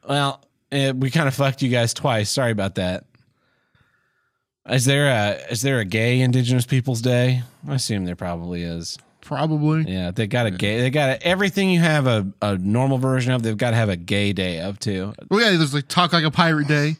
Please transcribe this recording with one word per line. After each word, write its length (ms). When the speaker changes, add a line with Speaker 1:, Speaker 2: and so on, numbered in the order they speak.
Speaker 1:
well, 360
eh, 200
we 180
kinda 220
fucked 320
you 60
guys 260
twice. 340
Sorry 220
about 240
that. 300
Is 160
there 220
a, 440
is 120
there 160
a 60
gay 360
Indigenous 460
Peoples 340
Day? 400
I 80
assume 300
there 100
probably 460
is. 380
Speaker 2:
Probably. 680
Speaker 1:
Yeah, 200
they 160
got 200
a 40
Speaker 2:
Yeah. 60
Speaker 1:
gay, 240
they 80
got 200
a, 180
everything 440
you 80
have 280
a, 200
a 160
normal 400
version 340
of, 120
they've 140
gotta 180
have 140
a 60
gay 380
day 260
of 200
too. 340
Speaker 2:
Well, 120
yeah, 160
there's, 160
like, 140
Talk 260
Like 100
a 80
Pirate 360
Day. 320